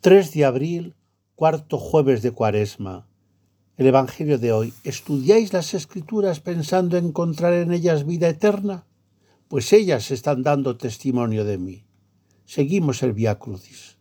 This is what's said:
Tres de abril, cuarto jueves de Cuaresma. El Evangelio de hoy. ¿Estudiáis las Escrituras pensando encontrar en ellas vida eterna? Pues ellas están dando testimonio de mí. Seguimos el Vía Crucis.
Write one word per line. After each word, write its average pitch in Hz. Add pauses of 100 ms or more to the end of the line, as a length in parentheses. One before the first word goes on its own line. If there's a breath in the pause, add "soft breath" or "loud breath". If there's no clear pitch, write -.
Tres 185
de 151
abril, 165 (380)
cuarto 156
jueves 135
de 120
Cuaresma. 104 (720)
El 131
Evangelio 135
de 117
hoy. 113 (100)
¿Estudiáis 165
las 170
Escrituras 190
pensando 180
encontrar 170
en 170
ellas 165
vida 170
eterna? 196 (640)
Pues 127
ellas 180
están 131
dando 135
testimonio 117
de 104
mí. 92 (580)
Seguimos 147
el 127
Vía 107
Crucis. -